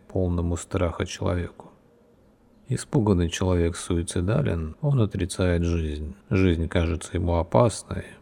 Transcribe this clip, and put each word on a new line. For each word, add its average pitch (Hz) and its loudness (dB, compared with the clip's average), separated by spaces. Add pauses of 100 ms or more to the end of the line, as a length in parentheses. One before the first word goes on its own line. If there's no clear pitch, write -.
полному 87 0
страха 90 -2
человеку. 90 -6 (1000)
Испуганный 104 2
человек 87 0
суицидален, 87 -2
он 143 2
отрицает 90 0
жизнь. 78 -2 (140)
Жизнь 85 2
кажется 82 -2
ему 85 0
опасной, 92 2 (160)